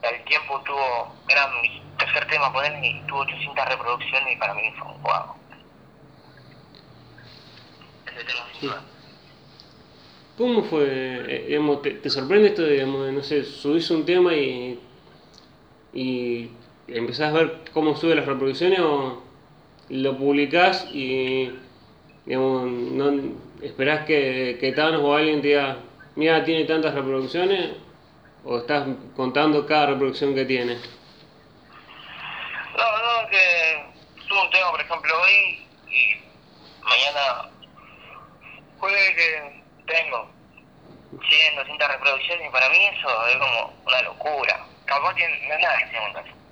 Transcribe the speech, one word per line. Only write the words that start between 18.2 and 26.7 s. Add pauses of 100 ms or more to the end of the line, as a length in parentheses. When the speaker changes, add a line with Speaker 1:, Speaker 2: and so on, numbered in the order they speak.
Speaker 2:
reproducciones
o (680)
lo
publicás
y, (760)
digamos,
no (260)
esperás
que,
que
Thanos
o
alguien
te
diga, (380)
"Mira,
tiene
tantas